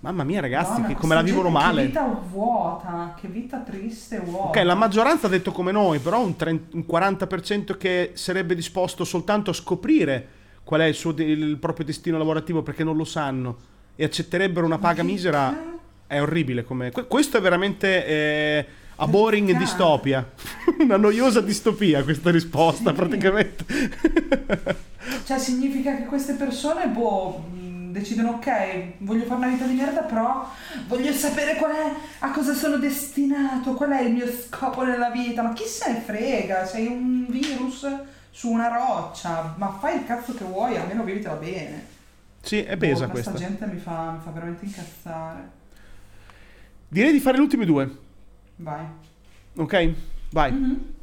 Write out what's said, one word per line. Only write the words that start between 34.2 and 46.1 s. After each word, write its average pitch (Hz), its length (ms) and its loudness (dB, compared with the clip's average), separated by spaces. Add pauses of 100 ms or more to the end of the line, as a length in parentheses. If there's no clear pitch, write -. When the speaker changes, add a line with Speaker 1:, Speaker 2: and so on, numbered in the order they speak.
Speaker 2:
scopo - 540 -4
nella 240 260 0
vita." 240 320 -4
Ma 226 100 0
chi 220 120 -6
se 277 280 -4
ne 226 80 -2
frega? 202 640 -2
Sei 226 200 -4
un 247 420 -2
virus 262 580 -4 (440)
su - 200 -6
una 233 180 2
roccia, 175 880 -4
ma 196 220 -4
fai 320 180 -2
il - 80 -6
cazzo 240 280 -6
che 202 100 -10
vuoi, 196 320 -2
almeno 196 280 -4
vivitela 185 300 -4
bene. 151 520 -10 (540)
Speaker 1:
Sì, - 220 -2
è - 140 -4
pesa 135 300 2
Speaker 2:
Boh, 98 60 -6
questa 123 180 -4
Speaker 1:
questa. 180 180 -6
Speaker 2:
gente 202 180 -6
mi 175 120 -6
fa, 165 340 -6
mi 160 100 -10
fa 165 80 -14
veramente 170 340 -10
incazzare. 170 840 -12 (1400)